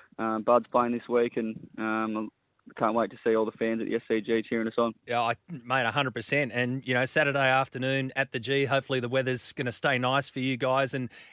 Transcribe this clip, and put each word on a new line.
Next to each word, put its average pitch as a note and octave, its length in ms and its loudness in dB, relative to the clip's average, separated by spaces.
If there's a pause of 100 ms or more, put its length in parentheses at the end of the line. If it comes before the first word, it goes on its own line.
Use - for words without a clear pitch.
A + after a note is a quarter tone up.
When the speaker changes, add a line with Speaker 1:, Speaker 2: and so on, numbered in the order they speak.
(200)
Speaker 1:
um, A2 240 -2
Bud's A#2+ 240 4
playing A#2+ 260 2
this A#2+ 160 -6
week, A#2+ 260 2
and, A2+ 200 -4 (220)
um, A2 520 -2 (400)
I - 100 -12
can't A2+ 160 2
wait A2 160 2
to - 140 -18
see A2+ 100 4
all A2 100 4
the A2 60 -4
fans A2+ 300 -2
at - 60 -4
the A2+ 80 -2
S A2+ 120 -2
C A2+ 140 0
G A2+ 200 0
cheering A2+ 260 -2
us A2 100 -8
on. A#2 160 2 (120)
Speaker 2:
Yeah, A#2+ 160 -2
I, A#2 140 0 (140)
mate, B2+ 360 -2
a G3+ 60 0
hundred C3+ 240 0
percent. C3 360 0
And, B2 360 -2
you B2+ 80 0
know, B2+ 100 2
Saturday C#3+ 340 2
afternoon C3 760 2
at C3+ 160 -2
the B2+ 80 -4
G, C#3 260 0
hopefully C3+ 360 0
the A#2+ 80 -4
weather's B2+ 420 0
gonna B2+ 200 -4
stay C3+ 260 0
nice C3 320 0
for C3+ 100 -8
you C3 160 0
guys, C3 380 0
and, B2+ 160 -4 (240)